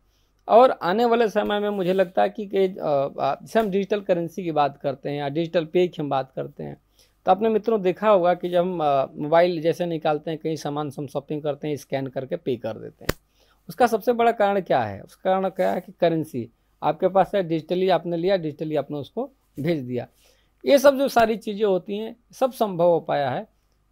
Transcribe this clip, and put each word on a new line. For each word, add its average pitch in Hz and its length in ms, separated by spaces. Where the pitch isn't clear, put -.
और 247 240
आने 202 340
वाले 233 240
समय 208 300
में 208 100
मुझे 190 240
लगता 190 280
है 202 80
कि, 208 160
कि, 196 120
अ, 190 160
अ, 135 220
जैसे 160 180
हम 220 100
डिजिटल 202 320
करेंसी 170 420
की 170 80
बात 143 260
करते 143 320
हैं 143 80
या 143 120
डिजिटल 165 360
पे 180 220
की 165 140
हम 147 80
बात 139 260
करते 143 280
हैं, 143 180
तो 185 60
आपने 208 180
मित्रों 220 320
देखा 180 280
होगा 180 240
कि 175 160
जब 175 120
हम, 175 220
अ, 143 220
मोबाइल 165 460
जैसे 165 240
निकालते 156 460
हैं, 151 80
कहीं 160 160
सामान 147 340
से 143 120
हम 143 60
शॉपिंग 147 360
करते 147 240
हैं, 151 80
स्कैन 135 320
करके 131 280
पे - 200
कर 113 180
देते 113 320
हैं। - 120
उसका 240 180
सबसे 226 260
बड़ा 233 180
कारण 202 300
क्या 147 220
है? 101 180
उसका - 300
कारण 190 180
क्या 185 220
है 190 100
कि 196 100
करेंसी 160 580
आपके 156 240
पास 185 280
है, 202 80
डिजिटली 170 460
आपने 170 280
लिया, 190 200
डिजिटली 156 380
आपने 147 220
उसको 226 340
भेज 156 220
दिया। 123 260
ये 262 120
सब 269 200
जो 269 100
सारी 226 300
चीज़ें 208 280
होती 196 320
हैं, 220 180
सब 262 200
संभव 185 360
हो 170 120
पाया 143 300
है 175 180